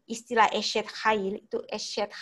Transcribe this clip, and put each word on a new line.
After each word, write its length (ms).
istilah 480
Eshet 360
Hail, 360
itu 280
Eshet 520